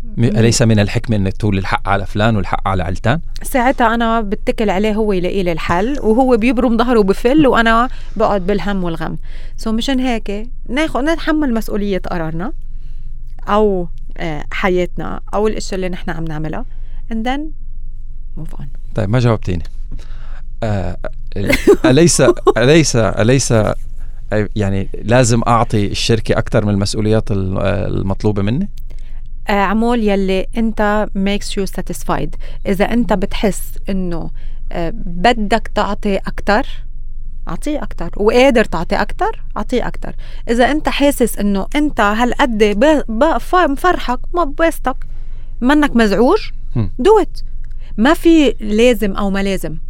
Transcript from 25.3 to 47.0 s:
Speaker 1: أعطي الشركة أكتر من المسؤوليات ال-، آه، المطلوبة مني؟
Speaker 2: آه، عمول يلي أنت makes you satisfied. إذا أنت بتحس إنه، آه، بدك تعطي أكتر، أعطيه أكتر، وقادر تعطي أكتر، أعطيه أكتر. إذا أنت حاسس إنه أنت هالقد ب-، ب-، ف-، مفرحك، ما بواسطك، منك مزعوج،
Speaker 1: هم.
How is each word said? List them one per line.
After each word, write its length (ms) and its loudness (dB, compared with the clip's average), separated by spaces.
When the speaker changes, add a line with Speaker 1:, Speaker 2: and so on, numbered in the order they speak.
Speaker 1:
أعطي 400 2
الشركة 520 0
أكتر 260 0
من 60 2
المسؤوليات 600 0
ال-، 280 -2
آه، 280 0
المطلوبة 560 0
مني؟ 260 0
Speaker 2:
آه، 40 0
عمول 500 2
يلي 440 2
أنت 500 0
makes 280 0
you 180 -2
satisfied. 640 -4
إذا 180 2
أنت 280 0
بتحس 500 0
إنه، 420 -2
آه، 240 -2
بدك 760 0
تعطي 420 0
أكتر، 500 0
أعطيه 340 -4
أكتر، 340 -4
وقادر 480 4
تعطي 320 -2
أكتر، 460 -2
أعطيه 300 -2
أكتر. 280 -4
إذا 200 4
أنت 180 0
حاسس 500 2
إنه 280 0
أنت 240 0
هالقد 640 2
ب-، 440 4
ب-، 300 2
ف-، 160 -4
مفرحك، 640 2
ما 100 2
بواسطك، 520 0
منك 360 4
مزعوج، 420 4
Speaker 1:
هم. 140 0